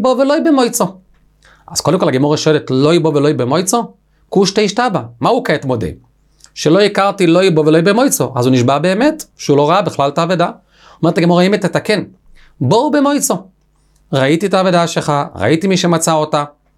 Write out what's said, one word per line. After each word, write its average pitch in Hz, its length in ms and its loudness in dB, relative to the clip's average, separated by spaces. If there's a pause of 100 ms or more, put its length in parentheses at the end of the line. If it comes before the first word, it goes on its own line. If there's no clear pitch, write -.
בו 254 180 0
ולא 277 160 2 (100)
במויצו." 262 400 0 (840)
אז - 140 -8
קודם 165 180 0
כל 196 80 0
הגמרא 143 300 0
שואלת, 151 340 0
"לא 135 200 2 (100)
בו 156 120 0
ולא 147 200 2
במויצו?" 165 500 -2 (460)
כושטי 202 360 0
השתבע, 208 360 -2 (180)
מה 165 100 0
הוא 247 160 0
כעת 147 200 -2
מודה? 117 220 -4 (680)
"שלא 165 280 2
הכרתי 196 460 0
לא 185 220 4
בו 156 160 2
ולא 156 160 4
במויצו", 196 540 0
אז 123 100 0
הוא 127 80 2
נשבע 127 240 2
באמת 214 460 -2 (140)
שהוא 143 200 0
לא 147 120 2
ראה 185 120 2
בכלל 143 280 -2
את 143 80 -6
האבדה. 170 320 0 (540)
אומרת 165 140 0
הגמרא, 175 260 2
"אם 202 140 2
תתקן, 190 460 -2 (580)
בו 226 300 2
במויצו. 285 440 0 (800)
ראיתי 143 320 2
את 190 80 -2
האבדה 180 340 2
שלך, 165 260 -4 (220)
ראיתי 160 320 0
מי 190 100 0
שמצא 170 340 0
אותה." 156 320 -2 (340)